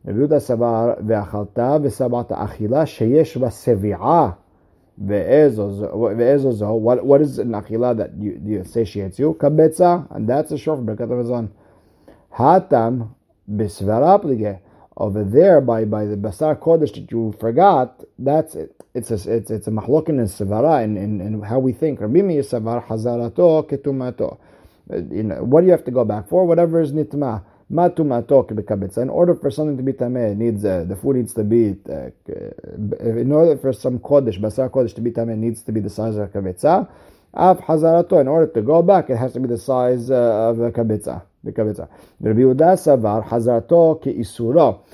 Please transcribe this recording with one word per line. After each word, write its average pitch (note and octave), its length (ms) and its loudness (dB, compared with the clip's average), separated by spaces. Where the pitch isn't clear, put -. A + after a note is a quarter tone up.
Rabbi G2+ 180 -6
Yehuda D3 200 2
savar, A#2 640 -2
"V'achalta G#2+ 760 -2
v'sabata B2 600 -4
achila A#2+ 380 -2
sheyesh B2+ 520 0
ba B2 100 0
sevi'ah." G#2+ 880 0
Ve'ezo G2+ 760 2
zo, G#2 140 -6
ve'ezo A#2+ 600 0
zo. G#2 220 -2
What, A#2 300 0
what C#3 160 6
is C#3 180 -2
an A#2 140 -4
achila A2+ 460 -4
that - 200 -6
you, G2 260 -8
you G2+ 200 -6
satiates G2+ 540 -6
you? D#3 160 0
Kabetza, D#3+ 800 2
and A2 120 -6
that's D3 260 -2
a D3+ 40 -6
shor D3+ 200 -4
for C3 60 -8
Birkat A2 260 -6
Hamazon. A#2+ 420 -4
Hatam B2 760 2
bisvara G#2+ 720 0
plige. G#2 380 -4
Over G#2+ 260 -4
there, D3 380 6
by, A#2 240 0
by G#2+ 220 -2
the G#2 100 -4
basar C3 420 -2
kodesh D#3+ 360 2
that G#2 160 -16
you A2+ 300 -4
forgot, C3 640 2
that's D3+ 360 -2
it. - 200 -12
It's A#2+ 160 -8
a, A#2 40 -2
it's, G#2+ 360 -4
it's A2 160 -8
a A2 40 -6
mahlokin C3+ 480 0
and A2+ 100 0
sevara A2+ 540 0
in, G#2+ 140 -4
in, G2+ 240 -6
in G#2+ 220 -8
how A2 160 -4
we C3 140 0
think. D3 280 -4
Rabbi B2+ 220 2
Meir E3 200 0
savar A#2 440 -4
hazarato A#2+ 840 0
ketumato. C3+ 720 -6
Uh, - 60 -6
you F#2+ 120 -6
know, F#2+ 200 -6
what C3 180 4
do F3+ 60 4
you F3+ 60 8
have - 120 2
to - 60 -8
go B2 140 0
back G#2+ 240 -4
for? F3+ 180 2
Whatever E3 340 2
is C#3+ 120 -2
nitma. C#3+ 500 -4
Ma E3+ 180 0
tumato C#3 580 0
kibikabetza. G2+ 520 -6
In B2+ 100 -2
order F3 260 2
for - 160 -4
something D3 260 -4
to B2+ 60 -8
be C3+ 100 -2
tameh, B2 400 -4
it G2+ 40 -4
needs, G#2+ 280 -2
uh, F#2 220 -2
the F#2+ 100 -6
food C3+ 200 -2
needs A#2 180 -4
to A2 100 -4
be, G#2+ 300 2
uh, - 40 -10
uh, - 1300 -10
in B2 140 -2
order D#3 240 4
for C3+ 160 -2
some B2+ 260 -4
kodesh, B2+ 400 0
basar A2 320 -4
kodesh A#2+ 240 -2
to - 60 -12
be A#2 100 -2
tameh, A2+ 220 -4
it G#2+ 60 -6
needs A2+ 240 -4
to - 100 -8
be G#2+ 80 -2
the G#2 100 -6
size G#2+ 260 -6
of G#2 60 -4
a G2 60 -6
kabetza. G2+ 600 0
Af F#3 260 4
hazarato, E3 580 4
in C3 80 2
order D#3+ 240 4
to A2+ 100 0
go D3+ 180 4
back, F3 300 4
it B2+ 60 0
has B2 160 -4
to B2 80 -8
be B2+ 80 -4
the A#2 100 -2
size, B2+ 520 0
uh, A#2 400 2
of A2+ 100 -2
a A#2 100 -2
kabetza. G#2+ 520 -4
The A2 100 -10
kabetza. G2 360 -4
Rabbi A2 200 2
Yehuda C3+ 360 6
savar A2+ 500 2
hazarato B2 760 2
keisuro. A#2+ 800 0